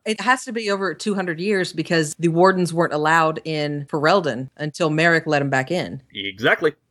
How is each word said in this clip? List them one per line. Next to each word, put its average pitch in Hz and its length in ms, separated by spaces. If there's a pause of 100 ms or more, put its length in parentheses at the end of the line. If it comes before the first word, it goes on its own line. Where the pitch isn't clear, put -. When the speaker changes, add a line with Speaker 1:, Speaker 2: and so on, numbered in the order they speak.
Speaker 1:
It 214 160
has 254 240
to 247 80
be 220 160
over 196 240
two 202 220
hundred 180 240
years 190 340
because 156 460
the 170 80
wardens 180 440
weren't 165 220
allowed 160 500
in 147 460
Ferelden 147 640
until 151 360
Merrick 160 340
let 151 160
'em 143 80
back 131 220
in. 143 320 (100)
Speaker 2:
Exactly. 107 600 (180)